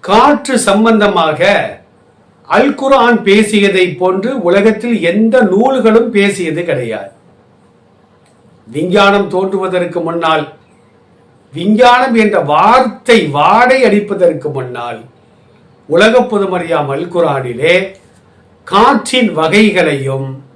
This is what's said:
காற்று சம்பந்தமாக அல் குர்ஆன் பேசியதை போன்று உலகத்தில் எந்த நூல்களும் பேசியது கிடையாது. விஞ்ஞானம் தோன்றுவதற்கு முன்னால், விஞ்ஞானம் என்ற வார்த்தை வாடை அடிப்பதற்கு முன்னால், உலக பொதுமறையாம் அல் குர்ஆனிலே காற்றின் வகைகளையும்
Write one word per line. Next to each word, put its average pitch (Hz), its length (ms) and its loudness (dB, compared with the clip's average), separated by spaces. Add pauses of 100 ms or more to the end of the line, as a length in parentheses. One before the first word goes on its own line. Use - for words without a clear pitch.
காற்று 240 580 2
சம்பந்தமாக 202 800 0 (1080)
அல் 233 260 2
குர்ஆன் 247 480 2
பேசியதை 196 760 2
போன்று 190 460 -2
உலகத்தில் 208 580 0
எந்த 220 420 2
நூல்களும் 220 680 2
பேசியது 180 540 -2
கிடையாது. 113 460 -6 (1600)
விஞ்ஞானம் 190 600 0
தோன்றுவதற்கு 180 720 -4
முன்னால், 165 520 -4 (1000)
விஞ்ஞானம் 240 640 2
என்ற 208 260 2
வார்த்தை 226 840 2
வாடை 220 580 2
அடிப்பதற்கு 175 680 0
முன்னால், 120 480 -10 (880)
உலக 220 320 2
பொதுமறையாம் 175 680 -4
அல் 170 240 -6
குர்ஆனிலே 156 840 -2 (680)
காற்றின் 226 680 0
வகைகளையும் 151 1080 0 (140)